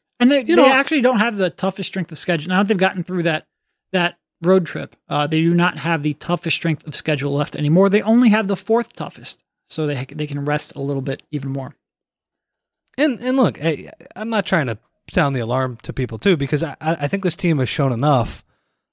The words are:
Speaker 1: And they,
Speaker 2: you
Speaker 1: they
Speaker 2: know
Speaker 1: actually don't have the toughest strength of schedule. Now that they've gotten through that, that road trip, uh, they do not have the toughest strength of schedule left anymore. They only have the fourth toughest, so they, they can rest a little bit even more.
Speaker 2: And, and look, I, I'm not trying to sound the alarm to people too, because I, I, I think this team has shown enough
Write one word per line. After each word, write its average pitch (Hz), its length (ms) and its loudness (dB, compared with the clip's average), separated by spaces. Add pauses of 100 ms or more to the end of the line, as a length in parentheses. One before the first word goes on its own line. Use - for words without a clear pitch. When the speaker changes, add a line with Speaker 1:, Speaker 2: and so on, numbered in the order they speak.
(200)
Speaker 1:
And 247 120 6
they, 285 80 4
Speaker 2:
you 254 160 2
Speaker 1:
they - 0 -
Speaker 2:
know 269 140 8
Speaker 1:
actually 269 320 2
don't 240 180 4
have 214 180 0
the 185 140 0
toughest - 360 -4
strength 185 240 -6
of 156 60 -10
schedule. 165 320 -2
Now 185 140 2
that 196 60 0
they've 208 80 0
gotten 185 260 0
through 180 200 -4
that, 160 220 -2 (460)
that 175 260 -2 (240)
road 180 240 4
trip, 156 300 -10 (140)
uh, 147 180 0
they 160 140 0
do 165 120 4
not 175 240 2
have 156 260 -2
the 147 120 -2
toughest 170 420 -4
strength 160 300 -4
of 151 80 -8
schedule 143 380 -4
left 143 220 -4
anymore. 165 340 4
They 202 120 2
only 233 280 4
have 208 180 2
the 190 80 -2
fourth 226 380 -2
toughest, - 500 -14 (240)
so 156 180 -6
they, 139 200 -4
they 151 200 -8
can 143 180 -6
rest 147 320 -2
a 139 60 -8
little 139 220 -4
bit 135 180 -6 (100)
even 139 200 -4
more. 135 240 -8 (1200)
Speaker 2:
And, 269 220 0
and 254 180 -2
look, 160 260 2
I, 131 280 -4 (240)
I'm 220 140 -8
not 220 180 0
trying 156 200 0
to 113 120 -4 (300)
sound 143 260 2
the 127 40 -2
alarm 123 440 -2
to - 100 -8
people 117 240 -6
too, 190 180 2
because 139 280 -2
I, 147 80 -6 (100)
I, 160 200 0
I 143 60 -2
think 196 160 -4
this 175 120 0
team 160 240 0
has 127 100 0
shown 139 220 0
enough 123 520 0 (500)